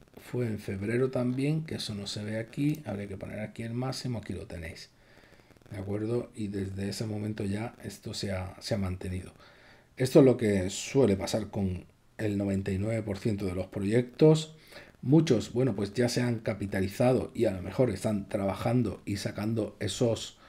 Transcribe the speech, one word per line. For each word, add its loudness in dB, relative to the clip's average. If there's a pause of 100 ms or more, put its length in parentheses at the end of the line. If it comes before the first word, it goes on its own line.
(300)
fue -2
en -4
febrero 0
también, 0
que -8
eso -6
no -8
se -8
ve -4
aquí. -2
Habría -6
que -10
poner -10
aquí -8
el -6
máximo, -4
aquí -10
lo -8
tenéis. -12 (800)
¿De -10
acuerdo? -4
Y -4
desde -4
ese -4
momento -4
ya -4
esto -12
se -6
ha, -6
se -2
ha -2
mantenido. -6 (640)
Esto 8
es 12
lo 8
que 2
suele 4
pasar -2
con -2 (340)
el 0
noventa 0
y 0
nueve -2
por -4
ciento -2
de -2
los -4
proyectos. 4 (460)
Muchos, 4
bueno, 2
pues -2
ya 2
se 0
han 0
capitalizado 0
y 2
a 4
lo -6
mejor 2
están -2
trabajando 0
y -2
sacando -4
esos -2 (100)